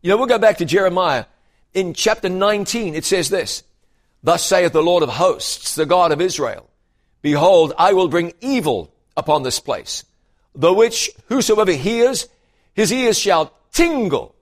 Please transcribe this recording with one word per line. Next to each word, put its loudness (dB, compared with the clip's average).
You -2
know, 4
we'll 0
go 2
back 4
to -2
Jeremiah. 0
In -4
chapter -2
nineteen, -2
it -8
says -2
this, -4
"Thus 0
saith 2
the 2
Lord 2
of -2
hosts, -4
the -2
God 2
of -4
Israel, -6
Behold, 4
I 2
will 2
bring -2
evil -4
upon -2
this -6
place, -10
the 2
which 2
whosoever 0
hears, 0
his 0
ears 0
shall 0
tingle. 0